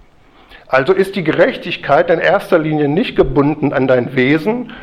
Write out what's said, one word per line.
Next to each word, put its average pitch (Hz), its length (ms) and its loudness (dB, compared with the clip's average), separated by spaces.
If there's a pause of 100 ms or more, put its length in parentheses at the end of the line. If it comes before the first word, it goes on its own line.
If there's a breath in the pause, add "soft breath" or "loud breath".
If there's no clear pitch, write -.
(680 soft breath)
Also 131 260 2
ist 190 220 0
die 185 80 -4
Gerechtigkeit 165 840 0
in 165 100 2
erster 185 400 2
Linie 151 280 -2
nicht 151 280 -2
gebunden 143 580 0
an 131 140 0
dein 123 280 0
Wesen 160 680 0